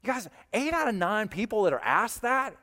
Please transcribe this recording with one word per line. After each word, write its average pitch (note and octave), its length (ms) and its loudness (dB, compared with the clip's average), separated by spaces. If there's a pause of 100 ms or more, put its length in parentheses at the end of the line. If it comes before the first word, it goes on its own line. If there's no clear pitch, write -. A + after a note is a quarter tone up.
You C4 100 -2
guys, A#3 160 -6 (240)
eight C#4+ 200 0
out D#4 160 0
of A3 80 0
nine G3 320 0
people G#3+ 360 0
that E3 80 6
are A#2 120 -2
asked E3+ 380 0
that C4 400 0